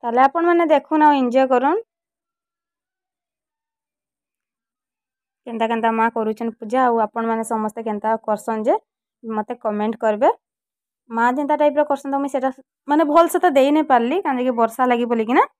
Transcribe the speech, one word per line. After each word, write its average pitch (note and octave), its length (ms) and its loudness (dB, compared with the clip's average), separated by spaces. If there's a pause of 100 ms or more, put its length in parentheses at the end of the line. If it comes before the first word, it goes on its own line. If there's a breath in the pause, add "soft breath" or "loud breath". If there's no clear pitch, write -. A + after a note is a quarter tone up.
ତାହେଲେ A#3+ 180 0
ଆପଣମାନେ E4+ 460 2
ଦେଖୁନ୍ D4+ 380 2
ଆଉ D4 100 6
ଏନ୍ଜୟ C4 320 2
କରୁନ୍। C4+ 340 0 (3750)
କେନ୍ତା A3+ 200 -4
କେନ୍ତା A3+ 240 -2
ମା A3+ 160 0
କରୁଛନ୍ A3+ 440 -4
ପୂଜା, A3+ 300 -6
ଆଉ A#3 200 2
ଆପଣମାନେ A3+ 440 -4
ସମସ୍ତେ A3 380 -6
କେନ୍ତା A3 360 -4
କରସନ୍ A3 460 -6
ଯେ F4 140 2 (440)
ମତେ A3 340 -8
କମେଣ୍ଟ G#3+ 420 -4
କରିବେ। A3 320 0 (760)
ମା A3+ 200 -2
ଯେନ୍ତା C#4+ 280 -2
ଟାଇପ୍ର D4 260 2
କରସନ୍ C#4 280 -4
ତ C#4 80 -2
ମୁଇଁ C#4 120 -4
ସେଟା C4 200 -2 (360)
ମାନେ D4+ 200 2
ଭଲସେ E4 300 4
ତ F4 140 2
ଦେଇ C#4 200 4
ନାଇଁ D4+ 160 0
ପାରିଲି, B3+ 320 2
କାରଣ C4 240 -4
କି B3+ 120 -2
ବର୍ଷା A3+ 320 0
ଲାଗି A#3+ 200 0
ବୋଲିକିନା। A#3 420 0 (100)